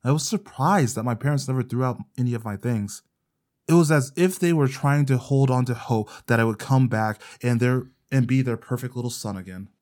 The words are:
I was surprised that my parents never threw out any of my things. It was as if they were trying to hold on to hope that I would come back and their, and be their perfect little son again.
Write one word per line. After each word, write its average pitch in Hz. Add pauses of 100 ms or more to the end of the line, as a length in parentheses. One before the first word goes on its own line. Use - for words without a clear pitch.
I 123
was 147
surprised 160
that 113
my 120
parents 135
never 131
threw 127
out 127 (200)
any 123
of 110
my 104
things. 107 (680)
It 156
was 165
as 143
if 185
they 170
were 151
trying 143
to 131
hold 135
on 127
to 123
hope 113 (160)
that 117
I 113
would 113
come 131
back 110 (200)
and 120
their, 123 (240)
and 135
be 131
their 123
perfect 123
little 123
son 104
again. 92 (140)